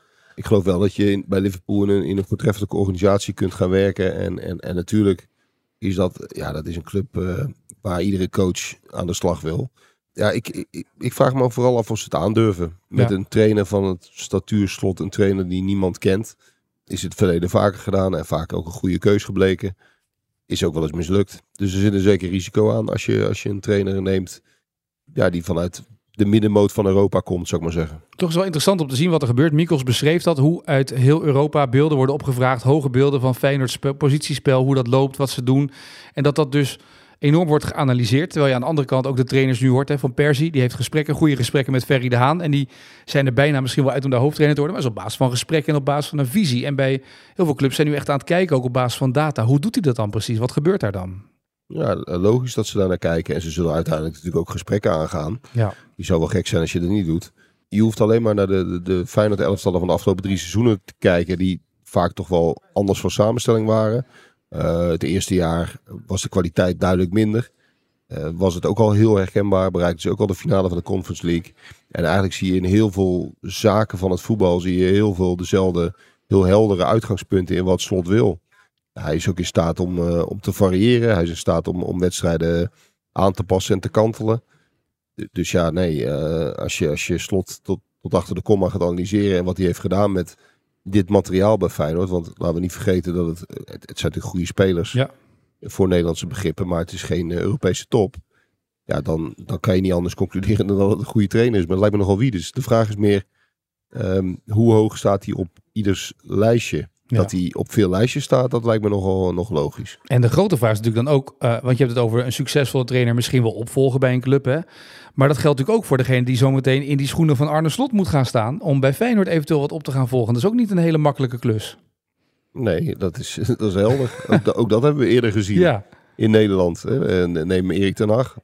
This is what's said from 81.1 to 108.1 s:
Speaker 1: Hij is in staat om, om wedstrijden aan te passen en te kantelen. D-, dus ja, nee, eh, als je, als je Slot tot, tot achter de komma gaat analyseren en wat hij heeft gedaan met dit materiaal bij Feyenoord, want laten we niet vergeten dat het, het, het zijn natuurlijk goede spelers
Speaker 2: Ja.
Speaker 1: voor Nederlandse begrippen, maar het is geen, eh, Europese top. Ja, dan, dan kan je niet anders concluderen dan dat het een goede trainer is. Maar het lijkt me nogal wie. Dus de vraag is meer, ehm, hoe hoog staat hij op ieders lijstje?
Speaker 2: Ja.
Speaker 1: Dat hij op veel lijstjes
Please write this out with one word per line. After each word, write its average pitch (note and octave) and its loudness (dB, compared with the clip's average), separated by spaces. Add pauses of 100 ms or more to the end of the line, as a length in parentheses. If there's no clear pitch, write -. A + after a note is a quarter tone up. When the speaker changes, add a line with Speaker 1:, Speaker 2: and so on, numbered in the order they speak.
Speaker 1:
Hij E2+ 2
is E2+ -2
in E2 -8
staat E2+ 0
om, F2 -4
om F#2 -4
wedstrijden E2+ 0 (420)
aan F#2+ 2
te F2+ -6
passen F#2+ 0
en F#2+ 0
te - -6
kantelen. A2 0 (720)
D-, - -12
dus E2+ -4
ja, E2+ 2
nee, D#2 -2
eh, D2+ -4 (100)
als - -6
je, D#2+ 0
als - -4
je E2+ -2
Slot - -6
tot, F#2+ -6 (200)
tot G2 -6
achter F#2 -2
de F2 -6
komma G2 2
gaat F2+ -4
analyseren F#2+ 0
en F2+ -2
wat F2+ -4
hij F#2 0
heeft E2+ -2
gedaan G2 0
met F2 -4 (480)
dit F#2+ 0
materiaal G2 4
bij F2+ 0
Feyenoord, E2 -2
want F2 -4
laten E2+ -2
we E2+ -4
niet F2+ -4
vergeten F2+ -2
dat F2 -2
het, E2 -6
het, - -16
het - -18
zijn D#2+ -2
natuurlijk - -8
goede F2 -6
spelers F#2 0
Speaker 2:
Ja. C3 0 (500)
Speaker 1:
voor - -2
Nederlandse F2 0
begrippen, E2+ -6
maar E2+ -2
het E2 -8
is F2+ -12
geen, E2+ -4
eh, F2 -4
Europese F2+ -2
top. G#2 0 (680)
Ja, - -4
dan, D#2+ -4 (100)
dan - -8
kan F#2 0
je F#2+ 2
niet F#2 0
anders F2 -2
concluderen F#2+ -2
dan G2 0
dat G2 2
het F2+ 0
een A2 -8
goede G2+ 0
trainer A#2 2
is. F#2+ 2
Maar E2 -4
het F#2 0
lijkt G#2 2
me G2+ 0
nogal F#2+ 2
wie. C3 0
Dus F2 -6
de C3+ -4
vraag A2+ 2
is G#2 -8
meer, G2+ 2 (640)
ehm, F#2+ -2 (120)
hoe A2+ 4
hoog A2 4
staat G2+ 0
hij G2+ -6
op F#2 -6 (240)
ieders G2+ -2 (100)
lijstje? G#2 0 (180)
Speaker 2:
Ja. A#2 -2
Speaker 1:
Dat F#2 2
hij F2+ -2
op - -6
veel G2+ 4
lijstjes A2+ 0